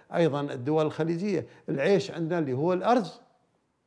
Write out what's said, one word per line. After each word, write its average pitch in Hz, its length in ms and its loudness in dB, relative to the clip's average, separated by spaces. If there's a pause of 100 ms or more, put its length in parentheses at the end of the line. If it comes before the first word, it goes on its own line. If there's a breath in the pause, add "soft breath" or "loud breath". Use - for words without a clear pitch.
(140 loud breath)
أيضًا 143 260 2
الدول 143 460 0
الخليجية، 170 600 -2 (220 loud breath)
العيش 185 420 2
عندنا 165 280 -2
اللي 143 140 -2
هو 151 200 0
الأرز، 196 480 0 (680)